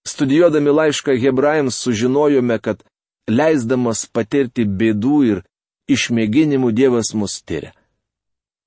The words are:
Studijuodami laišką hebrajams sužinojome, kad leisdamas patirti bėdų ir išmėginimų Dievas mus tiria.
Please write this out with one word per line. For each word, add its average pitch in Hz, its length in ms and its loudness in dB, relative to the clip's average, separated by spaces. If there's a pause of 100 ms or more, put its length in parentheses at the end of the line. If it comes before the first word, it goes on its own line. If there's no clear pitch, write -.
Studijuodami 147 640 2
laišką 147 480 0
hebrajams 135 600 0
sužinojome, 123 800 0
kad - 240 -6 (480)
leisdamas 123 720 0
patirti 123 640 -2
bėdų 113 580 0
ir 101 140 0 (500)
išmėginimų 127 840 0
Dievas 123 400 0
mus 104 260 -4
tiria. 76 300 -10 (960)